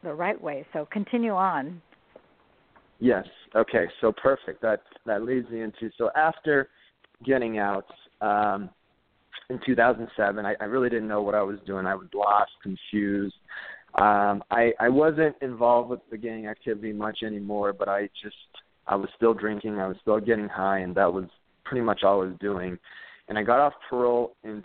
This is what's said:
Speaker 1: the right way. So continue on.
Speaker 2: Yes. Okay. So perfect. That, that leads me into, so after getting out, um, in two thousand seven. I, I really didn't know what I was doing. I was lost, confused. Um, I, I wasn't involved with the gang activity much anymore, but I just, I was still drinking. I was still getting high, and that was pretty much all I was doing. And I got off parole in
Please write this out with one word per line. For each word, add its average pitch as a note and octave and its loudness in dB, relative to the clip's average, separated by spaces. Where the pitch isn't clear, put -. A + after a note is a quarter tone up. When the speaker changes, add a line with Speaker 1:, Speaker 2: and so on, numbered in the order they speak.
Speaker 1:
the E3 -10
right F3 -4
way. D3 -8
So D3+ -6
continue A3 -2
on. F3 -2
Speaker 2:
Yes. A2+ 2
Okay. G#2+ 2
So A2 2
perfect. - -2
That, G#2+ 0
that G#2+ -2
leads A#2+ -4
me A2+ -8
into, A2 -8
so A2+ 0
after D3+ 2
getting A#2+ 2
out, G2+ -2
um, G#2 0
in B2+ -6
two B2+ 2
thousand A#2 4
seven. G#2 0
I, G#2 -2
I G#2+ -6
really B2+ 2
didn't A2 -2
know G#2 -2
what G2+ 0
I G#2 2
was G2+ -10
doing. F#2+ -4
I F#2+ 0
was F2+ -12
lost, G2+ 2
confused. G2+ -4
Um, G2+ 4
I, A#2 4
I A#2 4
wasn't D3+ 4
involved A#2+ 2
with B2 -4
the A2+ -10
gang A2 -8
activity A2 -6
much G#2+ -6
anymore, G2+ -2
but G2 -2
I G2+ 0
just, G#2+ -14
I G2+ 0
was G2 -2
still A2+ 6
drinking. G#2 -4
I F#2+ -2
was F#2+ -6
still G#2+ 2
getting G#2 0
high, G2 0
and F2+ -6
that F#2 4
was F#2 -4
pretty B2 -2
much G#2+ 0
all G2 4
I F#2 -2
was F#2 -10
doing. F#2 -6
And G#2+ -4
I G#2+ 0
got A#2+ 4
off C#3+ 4
parole A#2+ 0
in G#2+ -12